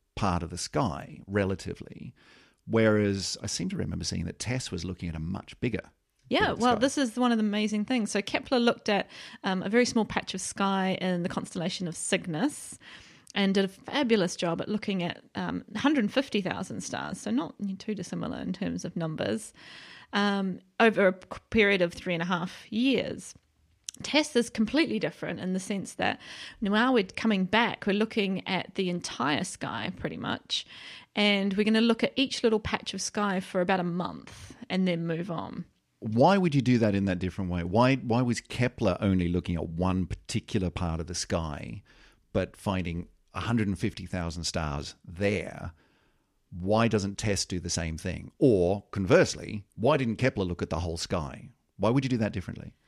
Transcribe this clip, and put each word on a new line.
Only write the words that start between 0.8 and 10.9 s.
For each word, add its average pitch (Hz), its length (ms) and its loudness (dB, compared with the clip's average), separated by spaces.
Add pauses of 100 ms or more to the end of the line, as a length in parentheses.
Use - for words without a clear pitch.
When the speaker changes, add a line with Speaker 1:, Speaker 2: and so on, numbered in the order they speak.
Speaker 1:
relatively, 98 880 -4 (540)
whereas 107 760 4
I 104 40 -6
seem 185 240 -4
to 190 60 -8
remember 85 280 -4
seeing 87 220 -2
that - 120 -8
Tess 127 320 -4
was 85 140 -6
looking 90 240 -6
at 80 60 -6
a 78 40 -6
much 85 420 -6
bigger 113 280 -4 (400)
Speaker 2:
Yeah, 302 120 2
Speaker 1:
bit 403 100 4
of 165 100 -2
Speaker 2:
well, 240 140 6
Speaker 1:
sky. 214 60 0
Speaker 2:
this - 180 2
is 240 180 0
one 240 160 4
of 226 60 2
the 214 60 2
amazing 208 420 0
things. 233 240 0
So 202 100 0
Kepler - 380 0
looked 233 320 2
at, 196 180 2 (360)
um, 185 180 0
a 190 80 -2
very 240 160 6
small 226 180 2
patch - 300 -4
of 185 80 -6
sky 190 580 0